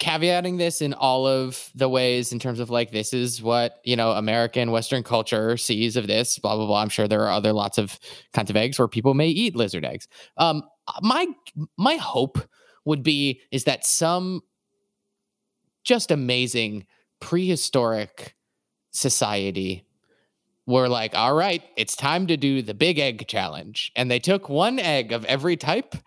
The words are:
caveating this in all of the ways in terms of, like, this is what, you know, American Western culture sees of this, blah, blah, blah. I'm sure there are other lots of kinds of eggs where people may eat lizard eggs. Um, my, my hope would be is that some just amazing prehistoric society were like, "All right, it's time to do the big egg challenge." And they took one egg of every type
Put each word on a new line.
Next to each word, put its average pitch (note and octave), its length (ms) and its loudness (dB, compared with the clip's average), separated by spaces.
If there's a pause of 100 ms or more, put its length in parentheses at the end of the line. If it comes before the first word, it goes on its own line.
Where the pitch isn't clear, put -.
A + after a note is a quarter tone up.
caveating F3 560 0
this E3+ 240 0
in C#3+ 120 -2
all C3 320 2
of C3 480 0
the C3 140 2
ways B2 460 2
in A#2 60 -4
terms A#2+ 200 -4
of, A#2 100 -6
like, A#2+ 220 0
this G#2+ 220 -2
is A#2+ 280 -2
what, A#2 440 0
you A#2+ 100 2
know, A2+ 160 2
American A2+ 600 0
Western A2+ 320 0
culture A2+ 540 0
sees A2+ 380 0
of A#2 120 0
this, A2+ 320 0
blah, G#2 180 0
blah, A2 80 0
blah. G#2 160 2
I'm G#2+ 80 -2
sure G#2+ 180 2
there G#2 160 2
are G#2+ 80 0
other G#2 220 2
lots G2+ 240 -2
of G#2 200 -2 (360)
kinds A2 160 0
of G#2 80 0
eggs B2 220 2
where A#2+ 100 4
people B2+ 240 2
may D3 160 4
eat F3+ 260 0
lizard F#2 300 -2
eggs. C#2+ 220 -10 (300)
Um, D#3 260 0 (380)
my, C#4 260 2 (500)
my C4 180 2
hope - 420 -2 (480)
would D3 180 0
be C#3+ 360 0 (120)
is C3+ 140 -2
that C3+ 200 0
some F3+ 560 0 (1400)
just A#3+ 260 2
amazing B2 760 0 (360)
prehistoric C3 1160 -2 (560)
society G2 920 0 (800)
were B2+ 220 4
like, A2+ 260 -2
"All A2+ 180 4
right, E3+ 300 2 (140)
it's A2 180 -2
time E3 320 0
to E3 100 2
do C3+ 240 0
the G#2+ 140 -8
big D#3+ 240 2
egg B2+ 280 -2
challenge." F2+ 680 -6
And B2 160 0
they B2 80 2
took F#3+ 300 0
one F#3+ 300 2
egg C#3+ 320 0
of A#2 140 -2
every C#3+ 320 0
type E3 380 -4 (120)